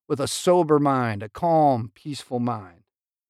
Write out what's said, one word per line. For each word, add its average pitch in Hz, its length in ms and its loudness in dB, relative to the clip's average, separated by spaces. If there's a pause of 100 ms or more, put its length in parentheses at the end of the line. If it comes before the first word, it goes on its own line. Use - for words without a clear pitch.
with 147 120 -4
a 131 80 -4
sober 156 500 2
mind, 127 440 0
a 110 60 -12
calm, 147 680 0
peaceful 135 440 -10
mind. 104 460 -6 (460)